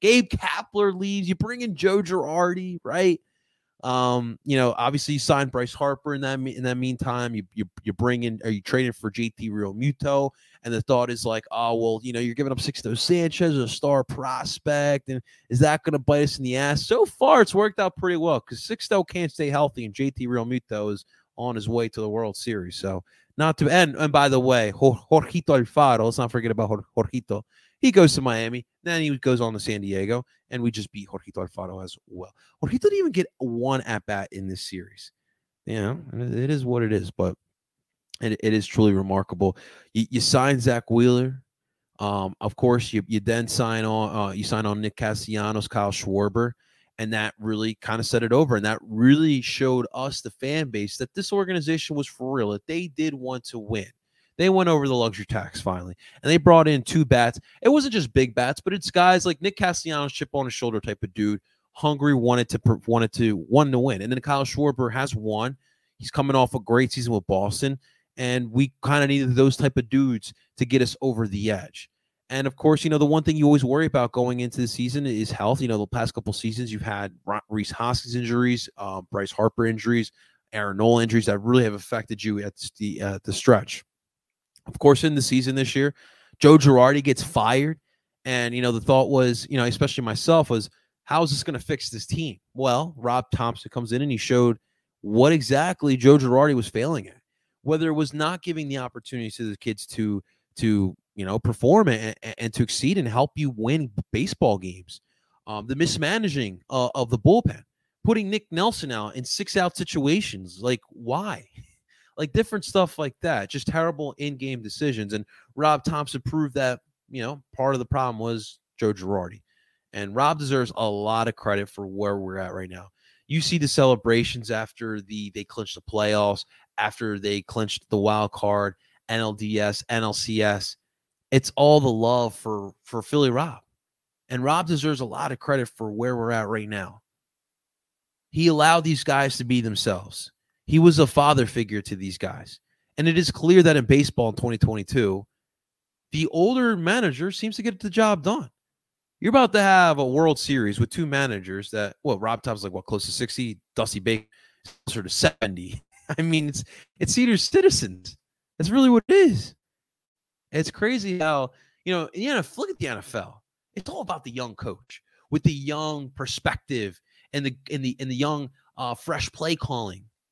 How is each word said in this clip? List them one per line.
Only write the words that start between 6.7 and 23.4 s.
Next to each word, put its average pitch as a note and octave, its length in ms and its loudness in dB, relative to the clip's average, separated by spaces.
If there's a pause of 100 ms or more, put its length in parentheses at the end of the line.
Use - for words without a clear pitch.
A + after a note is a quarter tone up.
meantime. B2 560 -4
You, G#2 100 -6 (120)
you, G#2 100 -4 (180)
you G#2 100 -4
bring B2 300 0
in, A2+ 200 -6
are A2+ 80 -4
you G2+ 100 -4
trading B2+ 300 0
for A2 180 -8
J A#2 200 -4
T A2 200 -10
Realmuto? C3+ 800 -2 (340)
And A#2 80 -8
the A2+ 120 -2
thought B2 260 2
is A#2 160 -6
like, A2 240 -2
"Oh, A#2 240 -2
well, A2+ 300 0
you B2 100 -8
know, A#2 60 -4
you're A#2+ 160 -2
giving C#3 160 -2
up B2+ 80 -4
Sixto A2+ 360 -6
Sanchez, E3 600 0
a A#2+ 100 0
star C#3 360 0
prospect, C#3+ 1080 -4
and C3 100 -6 (300)
is B2 120 0
that D#3 200 4
gonna D3+ 160 -2
bite D3 240 4
us C#3+ 160 0
in C3+ 60 -8
the B2+ 140 -2
ass?" C#3+ 280 0
So B3+ 220 4
far, C4+ 340 6
it's - 140 4
worked G#3 240 2
out F#3+ 180 0
pretty F3 200 0
well D#3 220 2
'cause - 220 -12
Sixto G#3 460 -2
can't F3 240 -4
stay D3 180 -4
healthy, C#3+ 360 0
and G#2 100 -12
J C3+ 160 -2
T B2 160 -8
Realmuto A#2 640 -4
is G2+ 100 -10 (320)
on A#2+ 200 -8
his G#2+ 120 -6
way A#2 220 -2
to A2 120 -10
the G#2+ 80 -4
World G#2+ 280 -4
Series. F#2+ 380 -6
So F#2+ 280 -6 (320)
not D#3 220 0